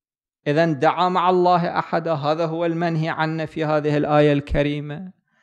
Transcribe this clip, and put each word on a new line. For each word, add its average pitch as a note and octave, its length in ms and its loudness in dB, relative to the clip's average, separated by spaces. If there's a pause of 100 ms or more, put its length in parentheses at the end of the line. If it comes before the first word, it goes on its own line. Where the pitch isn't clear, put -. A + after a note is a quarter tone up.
(460)
إذن D3+ 320 2
دعا D3 300 2
مع F3+ 220 0
الله F3+ 480 2
أحدا. E3 360 -2
هذا D#3 320 -2
هو E3 180 -4
المنهي E3 440 -2
عنه D#3+ 360 -4
في D#3 200 -6
هذه D3+ 320 0
الآية D3 360 4
الكريمة: D3 800 -4 (300)